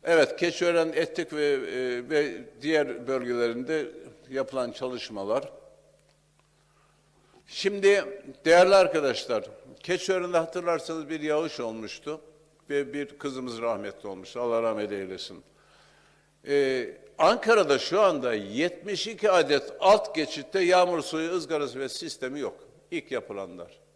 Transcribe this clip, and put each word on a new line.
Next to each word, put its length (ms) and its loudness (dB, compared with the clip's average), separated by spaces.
Evet, 320 4
Keçiören, 580 2
Etlik 380 -4
ve, 140 0
e, 640 -2
ve 320 0
diğer 440 0
bölgelerinde 800 -2
yapılan 420 -4
çalışmalar. 800 -6
Şimdi 580 2
değerli 300 8
arkadaşlar, 720 4
Keçiören'de 560 0
hatırlarsanız 680 -4
bir 120 -6
yağış 400 -2
olmuştu 600 -8
ve 220 -2
bir 260 -8
kızımız 420 -8
rahmetli 480 -4
olmuştu. 320 -12
Allah 220 0
rahmet 300 -2
eylesin. 500 -10
Ee, 420 0
Ankara'da 600 4
şu 220 0
anda 340 2
yetmiş 720 -4
iki 240 0
adet 500 2
alt 340 6
geçitte 460 -4
yağmur 420 4
suyu 280 -4
ızgarası 500 -4
ve 80 -6
sistemi 520 -8
yok. 160 -6
İlk 220 -8
yapılanlar. 680 -10